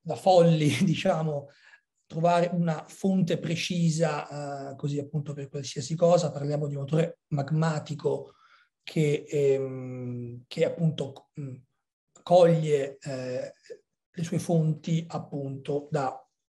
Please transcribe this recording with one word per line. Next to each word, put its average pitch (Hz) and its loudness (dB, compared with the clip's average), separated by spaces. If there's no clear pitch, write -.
da 156 -6
folli, 165 6
<laughs> 127 2
diciamo, 160 0
trovare 170 2
una 170 0
fonte 185 0
precisa, 151 -2
eh, - -12
così 143 -4
appunto 143 -6
per 139 -10
qualsiasi 143 -8
cosa. 170 4
Parliamo 143 -4
di 143 -6
un 139 -6
autore 160 -2
magmatico 151 -2
che, 151 0
ehm, 127 -2
che 165 -2
appunto, 147 -2
mm, 131 -10
coglie, 156 4
eh, 127 -8
le 175 -6
sue 165 -4
fonti 160 0
appunto 143 -6
da, 139 -2